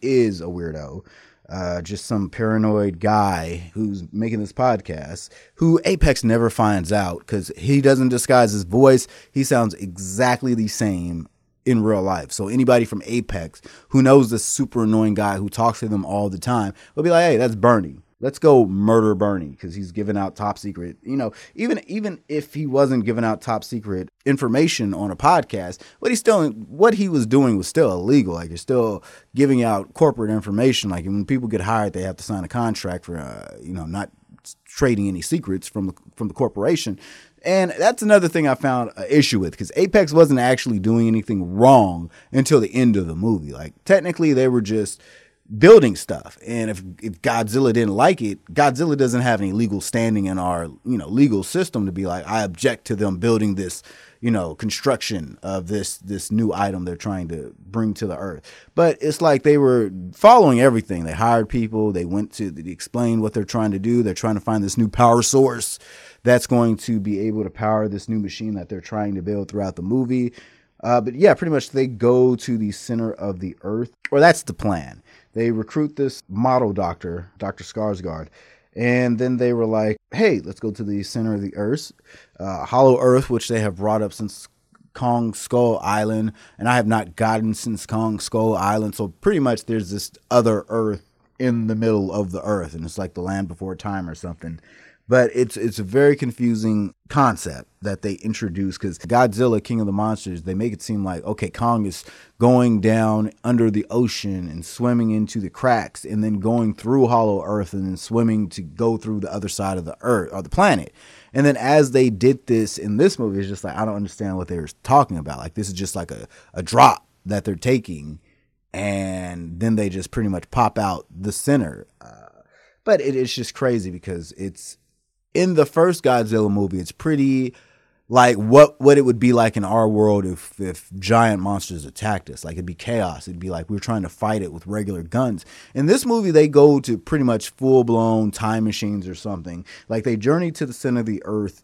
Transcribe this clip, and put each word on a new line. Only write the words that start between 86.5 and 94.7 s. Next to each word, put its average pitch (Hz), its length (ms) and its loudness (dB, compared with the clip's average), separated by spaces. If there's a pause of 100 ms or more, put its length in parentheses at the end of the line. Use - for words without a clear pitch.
and 113 100 -2
I 123 80 4
have 117 100 0
not 107 300 -2
gotten 110 380 -2
since 110 300 -8
Kong 110 360 -4
Skull 110 360 -2
Island. 104 380 -2
So 104 140 -6
pretty 180 320 0
much 120 240 0
there's 107 260 -4
this 101 220 -10 (180)
other 113 380 2
earth 107 420 -4 (300)
in 117 260 0
the 110 100 -2
middle 107 360 0
of 101 180 -4
the 87 120 -8
earth, 85 320 -4
and 82 100 -10
it's 82 140 -10
like 95 160 -8
the 87 60 -10
land 95 280 -4
before 92 260 -10
time 95 340 -8
or 80 60 -12
something. 82 460 -14 (500)